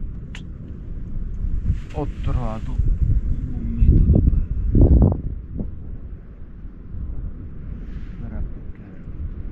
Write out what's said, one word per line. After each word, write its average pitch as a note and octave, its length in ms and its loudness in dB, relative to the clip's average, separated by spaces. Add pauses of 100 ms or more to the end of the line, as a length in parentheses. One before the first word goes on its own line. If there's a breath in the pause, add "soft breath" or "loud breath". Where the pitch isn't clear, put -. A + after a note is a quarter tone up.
(1900)
Ho D3 140 -2 (140)
trovato A2+ 540 -2 (760)
un - 140 -4
metodo - 560 6
per, - 1400 4 (2500)
per - 160 -8
appiccare. - 680 -8 (480)